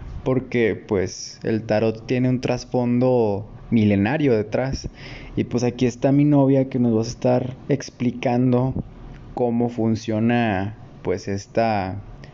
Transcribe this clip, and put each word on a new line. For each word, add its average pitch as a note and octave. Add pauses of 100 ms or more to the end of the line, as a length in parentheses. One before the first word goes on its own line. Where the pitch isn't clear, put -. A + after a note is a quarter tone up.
(240)
porque A#2+
pues -
el A2
tarot A2
tiene B2+
un B2+
trasfondo A#2+ (220)
milenario A2+
detrás. B2 (460)
Y A2+
pues A#2
aquí A#2+
está C3+
mi C#3+
novia C3+
que B2+
nos A#2+
va A2
a A2+
estar B2 (140)
explicando B2 (600)
cómo A#2+
funciona A2 (280)
pues F#2
esta, G2+ (320)